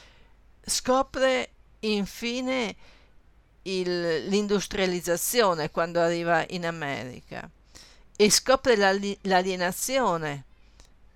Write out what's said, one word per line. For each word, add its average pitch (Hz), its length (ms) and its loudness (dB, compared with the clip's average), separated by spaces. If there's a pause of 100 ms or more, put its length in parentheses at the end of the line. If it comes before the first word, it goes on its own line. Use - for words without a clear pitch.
(640)
Scopre 262 840 0 (300)
infine 233 960 -4 (840)
il, 175 680 -2
l'industrializzazione 185 1400 0
quando 170 300 -2
arriva 170 480 2
in 175 160 -8
America 143 840 -8 (640)
e 208 140 6
scopre - 460 4
l'ali-, 202 460 2
l'alienazione 185 1200 0 (720)